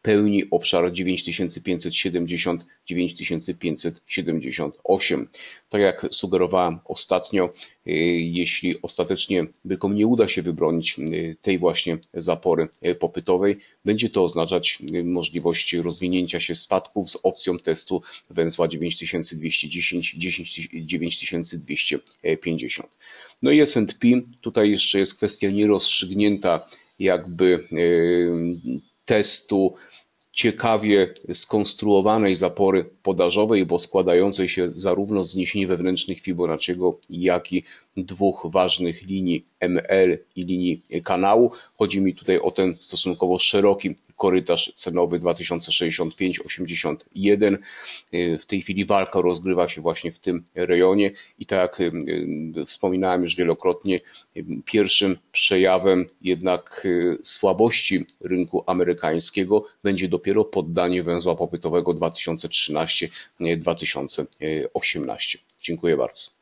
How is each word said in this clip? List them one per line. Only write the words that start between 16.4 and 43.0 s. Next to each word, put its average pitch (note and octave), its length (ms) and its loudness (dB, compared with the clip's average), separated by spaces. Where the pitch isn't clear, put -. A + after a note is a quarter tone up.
spadków - 540 -2
z - 140 2
opcją F#2 360 0
testu E2 420 -2
węzła E2+ 380 0
dziewięć D#2+ 300 -4
tysięcy E2 400 -4
dwieście D#2+ 320 -4
dziesięć, F2 480 -4
dziesięć, E2+ 560 -6
dziewięć E2 460 -4
tysięcy F2 400 -4
dwieście C#2+ 400 -4
pięćdziesiąt. - 560 -6
No C3+ 100 4
i D3+ 80 8
S C#3+ 180 6
and G#2 160 0
P, - 140 2
tutaj G#2+ 300 2
jeszcze G2 280 2
jest F#2+ 160 2
kwestia - 340 0
nierozstrzygnięta G2 1200 2
jakby, F2+ 720 2
e, E2+ 1160 0
testu G2+ 680 2
ciekawie G#2 840 2
skonstruowanej G#2 1040 2
zapory F#2 540 2
podażowej, F#2+ 600 2
bo E2+ 140 0
składającej F#2 720 2
się F2+ 220 -2
zarówno F#2+ 520 -2
z - 80 0
zniesień F#2+ 360 -2
wewnętrznych F2+ 540 -2
Fibonacciego, F2+ 800 -2
jak F2 440 -2
i F2+ 100 -2
dwóch F#2 540 -2
ważnych F2+ 500 0
linii F#2 440 -2
M F2+ 280 0
L F#2 300 4
i F2+ 100 -8
linii F2+ 360 -2
kanału. G2+ 480 4
Chodzi G2+ 240 0
mi F#2 140 0
tutaj F#2 240 0
o F#2 120 0
ten F#2 280 0
stosunkowo F2+ 600 -2